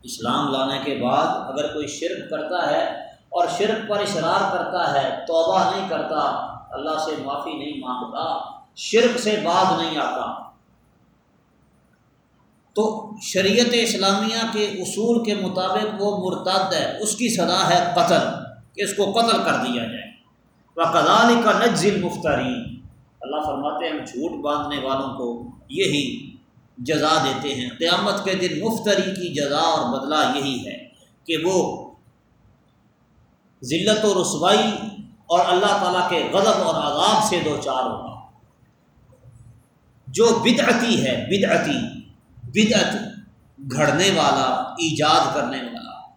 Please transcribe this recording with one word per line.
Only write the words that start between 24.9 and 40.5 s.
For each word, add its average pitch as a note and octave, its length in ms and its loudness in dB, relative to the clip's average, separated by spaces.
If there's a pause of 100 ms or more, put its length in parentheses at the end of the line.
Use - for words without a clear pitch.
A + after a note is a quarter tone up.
کو B2 100 -6 (520)
یہی D3+ 240 0 (720)
جزا D3 340 2 (120)
دیتے C3+ 320 -2
ہیں۔ B2 140 -4 (100)
قیامت F#3 460 0
کے F#3+ 100 0
دن F3+ 240 -2
مفتری G3+ 560 0
کی F3+ 180 -6
جزا C#3+ 260 0 (120)
اور D#3+ 180 0
بدلہ C#3 300 0 (160)
یہی C#3 200 -2 (120)
ہے F2 100 -10 (500)
کہ E3 160 -2
وہ F#3 120 2 (2000)
ذلت F3 440 0
و G3+ 160 4
رسوائی G3+ 480 2 (580)
اور E3+ 200 4
اللہ F#3+ 340 4
تعالیٰ F3+ 280 0
کے E3 120 0 (120)
غضب G3 340 4
اور E3 80 0
عذاب D3+ 540 2
سے F3+ 160 0
دو D3 180 0
چار C3 200 -2
ہوگا۔ A2+ 320 -6 (1900)
جو F3 180 4 (200)
بدعتی A#3 580 4